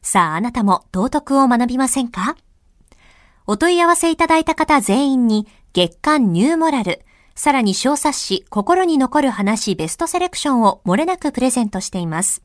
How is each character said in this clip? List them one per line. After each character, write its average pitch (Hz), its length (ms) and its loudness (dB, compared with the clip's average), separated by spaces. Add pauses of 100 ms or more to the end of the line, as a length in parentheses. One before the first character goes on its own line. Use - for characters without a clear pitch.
さ 170 320 0
あ、 - 40 -6
あ 170 40 -2
な 233 100 -2
た 240 120 -4
も 202 300 0
道 196 180 -2
徳 - 280 -2
を 269 80 4
学 240 200 2
び 247 100 -4
ま 262 120 0
せ 269 120 -2
ん 240 80 -4
か？ 233 300 -6 (1080)
お 208 120 -2
問 349 180 2
い 349 60 2
合 339 60 4
わ 349 60 4
せ 330 160 0
い 320 60 -2
た 339 100 0
だ 320 120 2
い 320 80 0
た 320 80 -2
方 302 260 2
全 269 320 0
員 254 140 2
に、 214 200 0 (280)
月 175 260 0
刊 277 320 2
ニ 170 100 2
ュ 294 120 4
ー - 20 0
モ 320 140 2
ラ 262 120 -2
ル、 185 200 -6 (320)
さ - 180 0
ら 269 80 2
に 202 140 0
小 277 220 0
冊 285 220 -2
子、 - 300 -6
心 339 360 0
に 330 120 2
残 269 240 2
る 277 100 2
話 202 440 -2
ベ 156 140 -6
ス - 100 -10
ト 330 80 -4
セ 349 140 -4
レ 359 100 -2
ク - 80 -10
シ 302 100 -4
ョ 277 60 2
ン 240 80 2
を - 240 2
漏 180 100 0
れ 302 80 0
な 359 140 -2
く 294 140 -4
プ - 80 -4
レ 254 100 0
ゼ 254 140 -2
ン 208 40 -4
ト 190 120 -6
し - 100 -10
て 190 80 -8
い 175 80 -4
ま 160 160 -4
す。 - 220 -4